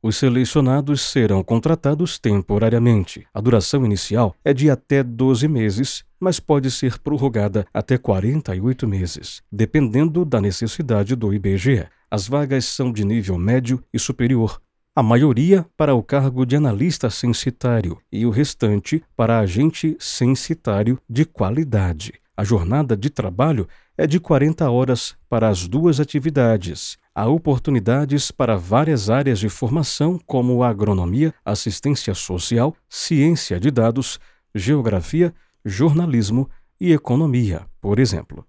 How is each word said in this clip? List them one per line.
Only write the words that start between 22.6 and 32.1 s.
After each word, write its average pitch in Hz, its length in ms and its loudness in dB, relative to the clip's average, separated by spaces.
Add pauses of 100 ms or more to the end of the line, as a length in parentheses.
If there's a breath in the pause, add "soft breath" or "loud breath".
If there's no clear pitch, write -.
de 120 140 -4
trabalho 101 560 -2 (280 soft breath)
é 156 120 0
de 156 120 2
quarenta 151 520 0
horas 127 440 -2 (140)
para 110 200 2
as 87 180 -2
duas 147 320 2
atividades. 123 1000 -2 (160)
Há 104 140 -2
oportunidades 139 1040 0
para 113 260 0
várias 110 540 0
áreas 131 260 2
de 101 100 -2
formação, 147 800 -2
como 123 380 0
agronomia, 104 680 0 (140)
assistência 107 680 -4